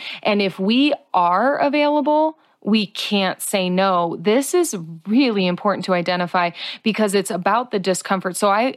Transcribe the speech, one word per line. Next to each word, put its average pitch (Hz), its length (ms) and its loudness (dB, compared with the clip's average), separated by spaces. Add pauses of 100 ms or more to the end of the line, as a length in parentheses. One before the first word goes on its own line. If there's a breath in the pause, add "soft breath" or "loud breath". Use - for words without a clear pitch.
(240 loud breath)
And 202 180 2
if 190 160 -2
we 247 340 2 (220)
are 185 420 2
available, 294 800 2 (240 soft breath)
we 208 240 0
can't - 560 -4
say 185 300 -2
no. 180 500 0
This 220 320 0
is 349 240 0 (300)
really 214 400 2
important 180 400 -2
to 190 80 2
identify 175 560 0 (320 loud breath)
because 214 320 0
it's 196 160 0
about 214 400 0
the 208 80 -2
discomfort. 185 580 -2
So 208 120 2
I, 220 280 2